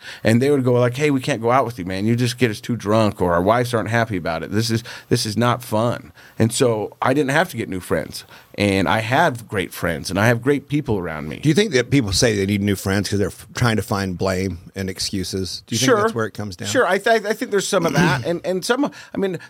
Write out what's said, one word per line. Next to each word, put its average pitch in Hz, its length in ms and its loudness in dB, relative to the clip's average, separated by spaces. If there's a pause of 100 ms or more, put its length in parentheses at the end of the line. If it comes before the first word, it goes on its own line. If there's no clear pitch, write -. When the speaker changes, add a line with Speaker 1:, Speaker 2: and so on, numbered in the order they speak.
(240)
Speaker 1:
And 113 160 6
they 135 100 2
would 139 140 2
go 123 100 4
like, 123 220 2
"Hey, 147 140 0
we 135 100 2
can't 131 220 -2
go 117 80 0
out 127 160 2
with 120 120 -8
you, 90 60 -6
man. 92 220 -2
You 117 100 4
just 120 220 -2
get 120 120 2
us 104 100 -8
too 123 160 -4
drunk, 104 440 2
or 90 140 2
our 87 80 4
wives 120 320 2
aren't 92 160 -2
happy 113 260 0
about 82 260 -4
it. 78 100 -8
This 113 180 0
is, 113 120 0 (280)
this 120 160 0
is 107 100 -4
not 120 260 0
fun." 107 500 -2 (260)
And 113 140 4
so 110 500 0
I 120 100 4
didn't 135 200 2
have 160 180 2
to - 80 -10
get 107 100 -4
new 92 120 -6
friends. - 440 -4 (340)
And 98 300 2
I 104 120 2
have 123 460 0
great 98 280 -6
friends, 82 340 -4
and 87 100 -2
I 107 100 4
have 120 120 2
great 135 260 0
people 143 300 -2
around 80 320 -6
me. - 120 -8
Speaker 2:
Do 147 100 2
you 156 40 2
think 208 180 2
that 123 180 2
people 110 240 2
say 113 200 4
they 98 120 2
need 101 160 2
new 101 120 2
friends 95 320 -2
'cause 101 120 -2
they're 98 100 0
f-, - 260 -12
trying 117 220 2
to 107 60 0
find 98 340 -2
blame 92 440 -2 (140)
and 95 140 -4
excuses? 95 800 -6
Do - 80 -6
you 113 40 -2
think 131 120 2
Speaker 1:
Sure. 220 100 4
Speaker 2:
that's 220 140 -2
where 110 100 -2
it 101 80 -6
comes 104 240 -10
down? 104 140 -8
Speaker 1:
Sure. 233 160 2
I, 180 100 2
th-, 220 300 2
I 214 80 0
think 214 160 -6
there's 196 180 0
some 185 160 2
of 160 80 0
that. 170 320 2
Speaker 2:
<clears throat> - 20 -4
Speaker 1:
And, 170 200 -2
and 185 180 -2
some, 262 260 0 (240)
I - 40 -4
mean, 190 200 -2 (120)